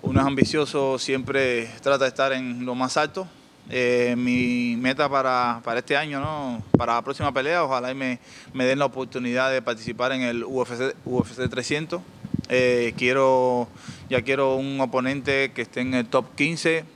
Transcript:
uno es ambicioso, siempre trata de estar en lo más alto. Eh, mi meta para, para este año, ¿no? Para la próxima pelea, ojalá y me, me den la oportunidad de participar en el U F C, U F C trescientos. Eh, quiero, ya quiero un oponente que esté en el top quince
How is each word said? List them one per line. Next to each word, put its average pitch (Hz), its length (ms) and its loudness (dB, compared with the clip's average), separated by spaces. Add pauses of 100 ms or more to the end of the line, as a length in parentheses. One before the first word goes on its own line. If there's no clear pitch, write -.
uno 135 180 2
es 135 60 4
ambicioso, 139 720 0
siempre 131 720 0 (120)
trata 135 240 4
de 127 40 2
estar 135 240 0
en 123 320 -4
lo 127 100 -4
más 127 220 0
alto. 156 300 -2 (420)
Eh, 123 480 2
mi 123 580 0
meta 131 320 0
para, 127 560 0
para 117 160 -2
este 139 160 -2
año, 143 240 -2
¿no? 139 440 -6 (140)
Para 117 180 4
la 117 60 0
próxima 139 320 -4
pelea, 156 300 2
ojalá 131 280 -2
y 135 40 -4
me, 131 240 -4 (340)
me 131 120 0
den 135 140 4
la 143 60 4
oportunidad 127 680 -2
de 131 100 0
participar 117 520 -2
en 131 100 -2
el 117 200 -2
U 127 180 -2
F 120 140 -4
C, 131 200 -2 (100)
U 123 160 0
F - 140 -2
C 127 120 -4
trescientos. 151 540 -4 (480)
Eh, 123 480 4
quiero, 127 720 4 (420)
ya 127 140 2
quiero 135 320 2
un 135 260 -4
oponente 131 720 0
que 127 80 -6
esté 120 200 -6
en 127 120 -2
el 120 140 -2
top 123 180 2 (100)
quince 160 480 0 (120)